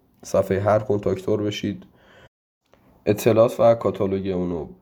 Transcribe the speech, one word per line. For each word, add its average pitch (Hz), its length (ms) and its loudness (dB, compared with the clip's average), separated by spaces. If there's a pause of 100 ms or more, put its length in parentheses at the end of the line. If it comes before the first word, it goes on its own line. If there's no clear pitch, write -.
(240)
صفحه 95 360 0
هر 104 200 2
کنتاکتور 101 640 -4
بشید، 104 440 -6 (1200)
اطلاعات 110 540 4
و 117 160 6
کاتالوگ 98 520 -2
اونو 90 400 -4 (140)